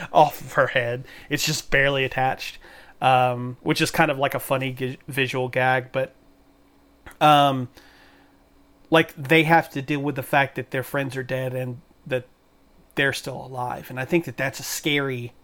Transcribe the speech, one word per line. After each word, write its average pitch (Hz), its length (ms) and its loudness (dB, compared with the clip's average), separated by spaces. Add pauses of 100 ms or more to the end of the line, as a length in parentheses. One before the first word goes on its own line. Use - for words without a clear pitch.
(120)
off 156 280 4
of 131 140 -12
her 135 140 4
head. 123 360 -2 (240)
It's 143 180 -2
just - 240 -4
barely 139 340 2
attached, - 540 -4 (420)
um, 127 600 2
which 156 200 0
is 160 120 0
kind 156 180 4
of, 135 80 -2
like, 135 160 0
a 131 60 -2
funny 135 320 -2
g-, 131 340 -6
visual 127 420 -2
gag, 127 440 0
but, 135 200 -2 (1080)
um, 143 480 6 (1200)
like, 160 260 2
they 160 280 4
have 160 260 4
to 139 120 -6
deal 143 180 -4
with 143 160 -4
the 135 80 -6
fact 139 320 0
that 127 160 -10
their 131 100 -2
friends 135 340 -4
are 131 60 -6
dead 127 320 -6
and 127 260 -8 (260)
that 127 200 -4 (720)
they're 139 160 2
still 131 340 -10
alive. 123 420 -8
And 127 120 -8
I 131 40 -4
think 170 200 0
that - 120 -12
that's 135 220 -4
a - 60 -12
scary 135 680 -4 (120)